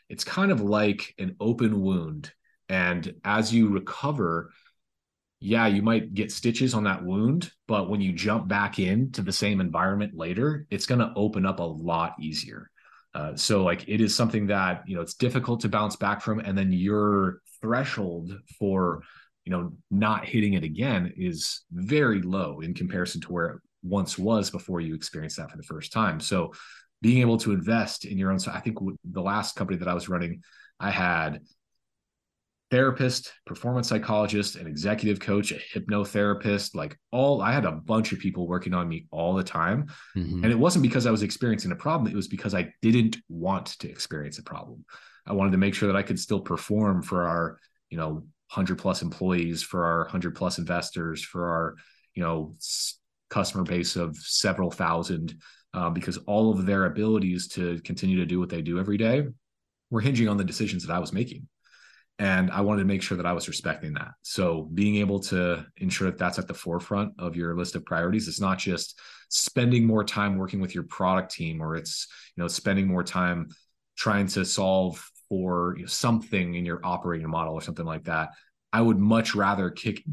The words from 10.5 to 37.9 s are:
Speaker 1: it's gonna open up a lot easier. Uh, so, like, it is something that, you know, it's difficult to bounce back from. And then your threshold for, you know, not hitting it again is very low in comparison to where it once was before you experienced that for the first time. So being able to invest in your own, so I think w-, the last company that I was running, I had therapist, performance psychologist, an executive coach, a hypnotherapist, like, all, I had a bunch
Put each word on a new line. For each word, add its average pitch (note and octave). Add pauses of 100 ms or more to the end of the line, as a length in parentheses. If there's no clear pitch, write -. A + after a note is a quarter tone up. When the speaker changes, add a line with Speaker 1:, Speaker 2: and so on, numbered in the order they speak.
Speaker 1:
it's G3
gonna A#2+
open G#2
up F#2+
a E2+
lot E2
easier. - (440)
Uh, D2+
so, G2
like, F2
it G#2+
is G#2
something A2
that, F#2+
you F#2+
know, E2+
it's -
difficult B2
to A2+
bounce G#2
back G2+
from. A2
And G2
then F#2+
your G2 (200)
threshold G2 (260)
for, F#2 (420)
you F#2
know, F2 (180)
not G#2+
hitting G#2
it F2+
again F2+
is F2
very G#2+
low F2
in E2+
comparison F2+
to -
where E2+
it E2+ (220)
once F#2
was G#2
before F2
you D#2+
experienced D#2
that D2+
for -
the D2+
first D#2+
time. F2+
So F2+ (480)
being B2
able A#2
to A2
invest G#2
in F#2+
your F#2+
own, F#2+
so -
I F2+
think A2
w-, F#2+ (120)
the F#2
last G2+
company F#2+
that F2+
I F2
was F2
running, E2+ (360)
I G2+
had E2+ (1300)
therapist, B2+ (140)
performance A#2+
psychologist, G#2+
an E2+
executive G2+
coach, G2+
a - (140)
hypnotherapist, G2+
like, D#2+ (120)
all, C3
I G#2
had C3+
a E2+
bunch A2